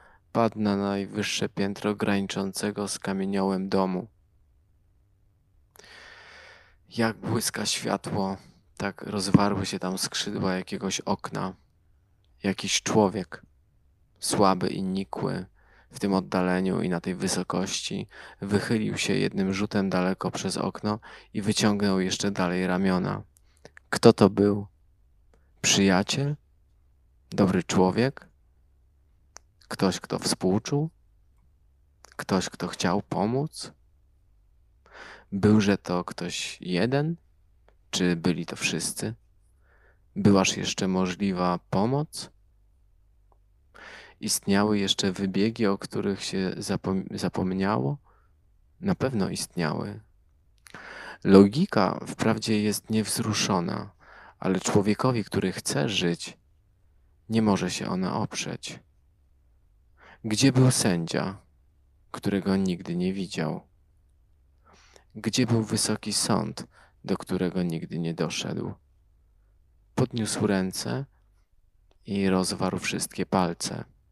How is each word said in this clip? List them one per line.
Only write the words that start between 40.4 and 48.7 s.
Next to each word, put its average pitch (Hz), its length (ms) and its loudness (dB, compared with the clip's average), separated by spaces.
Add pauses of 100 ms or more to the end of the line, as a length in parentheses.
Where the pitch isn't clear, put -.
jeszcze 95 300 -2
możliwa 92 720 0 (100)
pomoc? 127 600 -2 (1900)
Istniały 104 600 2
jeszcze 98 320 0
wybiegi, 98 540 0
o 98 120 2
których 101 460 -4
się 95 340 -2
zapom-, 95 540 -2
zapomniało? 98 840 -2 (840)